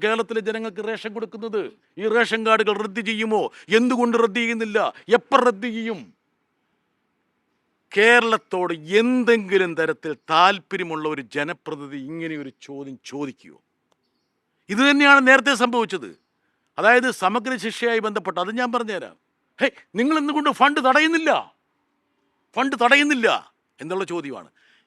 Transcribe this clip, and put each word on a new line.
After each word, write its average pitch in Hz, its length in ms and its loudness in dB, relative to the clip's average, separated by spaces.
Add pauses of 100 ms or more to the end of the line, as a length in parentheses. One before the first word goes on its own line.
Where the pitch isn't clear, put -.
കേരളത്തിലെ 226 360 -2
ജനങ്ങൾക്ക് 220 480 -8
റേഷൻ 220 240 -8
കൊടുക്കുന്നത്? 214 500 -8 (360)
ഈ 208 180 -2
റേഷൻ 226 300 0
കാർഡുകൾ 214 380 2
റദ്ദ് 208 160 -8 (100)
ചെയ്യുമോ? 214 320 -2 (360)
എന്തുകൊണ്ട് 240 460 2
റദ്ദ് 226 160 0
ചെയ്യുന്നില്ല? 220 520 -2 (260)
എപ്പോൾ 269 280 0
റദ്ദ് 226 220 -2
ചെയ്യും? 220 320 -8 (2000)
കേരളത്തോട് 214 800 2
എന്തെങ്കിലും 202 1000 2
തരത്തിൽ 160 380 -4 (180)
താല്പര്യമുള്ള 170 800 0
ഒരു 139 160 -6 (120)
ജനപ്രതിനിധി 147 600 -8
ഇങ്ങനെ 160 400 -10
ഒരു 135 160 -12 (100)
ചോദ്യം 139 420 -14
ചോദിക്കുമോ? 131 560 -12 (1080)
ഇത് 247 220 2
തന്നെയാണ് 277 380 4
നേരത്തെ 269 260 6
സംഭവിച്ചത്. 202 640 -4 (600)
അതായത് 240 320 4
സമഗ്ര 220 460 -2
ശിക്ഷയായി 226 420 -2
ബന്ധപ്പെട്ട്, 196 420 -4
അത് 185 180 -4
ഞാൻ 247 140 -4
പറഞ്ഞുതരാം. 196 440 -6 (440)
ഹേ, 277 100 0 (240)
നിങ്ങൾ 285 240 2
എന്തുകൊണ്ട് 294 320 0
ഫണ്ട് 285 380 2
തടയുന്നില്ല, 302 680 0 (1000)
ഫണ്ട് 269 260 -2
തടയുന്നില്ല 247 720 2 (280)
എന്നുള്ള 185 240 -6
ചോദ്യമാണ്. 139 440 -10 (380)